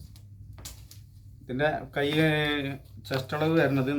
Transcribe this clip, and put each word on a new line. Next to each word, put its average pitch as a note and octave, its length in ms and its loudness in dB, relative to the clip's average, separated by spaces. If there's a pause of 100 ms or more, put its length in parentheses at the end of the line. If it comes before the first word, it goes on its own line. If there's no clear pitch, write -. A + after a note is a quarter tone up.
(1400)
ഇതിൻ്റെ C3+ 260 0 (300)
കൈ, C#3+ 100 2 (1000)
ചെസ്റ്റ് C3+ 280 -2
അളവ് D#3+ 220 4
വരുന്നത് C#3 380 2